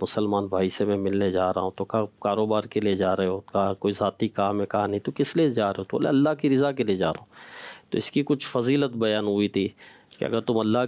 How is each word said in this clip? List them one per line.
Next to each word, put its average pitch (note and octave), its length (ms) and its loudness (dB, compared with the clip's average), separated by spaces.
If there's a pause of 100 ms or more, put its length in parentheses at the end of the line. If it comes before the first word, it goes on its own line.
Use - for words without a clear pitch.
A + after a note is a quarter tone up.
مسلمان G2+ 440 0
بھائی F#2+ 220 2
سے G2+ 160 -2
میں G2+ 140 0
ملنے G2 320 0
جا F#2 240 0
رہا F#2 60 -2
ہوں۔" F#2 160 -2
تو G2 80 -4
کہا، A2 200 -2 (160)
"کاروبار G#2+ 420 0
کے G#2+ 180 -4
لیے G#2 140 2
جا F#2 220 2
رہے F#2+ 100 2
ہو؟" F#2+ 140 -2
کہا، G2 340 -2
"کوئی G2+ 180 -2
ذاتی G#2 360 -2
کام G2+ 320 -2
ہے۔" G2+ 60 -2
کہا، G#2 200 0
"نہیں۔" G2+ 140 -2
"تو - 140 -6
کس - 220 -2
لیے E3 140 4
جا A2+ 160 0
رہے G2 120 -2
ہو؟" G2 60 -4
تو - 120 -4
بولے، - 120 0
"اللہ C#3+ 220 4 (100)
کی C#3+ 100 2
رضا C3+ 220 2
کے C3 120 -2
لیے G#2 120 0
جا E2+ 160 0
رہا - 80 -8
ہوں۔" - 140 -20 (560)
تو - 80 0
اس - 120 -4
کی D3 120 0
کچھ C#3 240 0
فضیلت B2+ 500 0
بیان G#2+ 300 0
ہوئی G#2 220 2
تھی G2 200 0 (500)
کہ - 60 -2
اگر A2+ 160 0
تم A2+ 180 0
اللہ A2 300 2